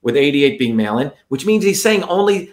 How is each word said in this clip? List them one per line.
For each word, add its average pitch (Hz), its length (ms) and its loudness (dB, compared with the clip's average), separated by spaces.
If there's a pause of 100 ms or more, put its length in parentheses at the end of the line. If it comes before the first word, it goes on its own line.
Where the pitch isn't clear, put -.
with 120 140 -2
eighty-eight 139 420 2
being 117 180 0
mail-in, 110 340 -2 (180)
which 135 180 -6
means 214 180 2
he's 196 180 0
saying 214 220 0
only 196 480 0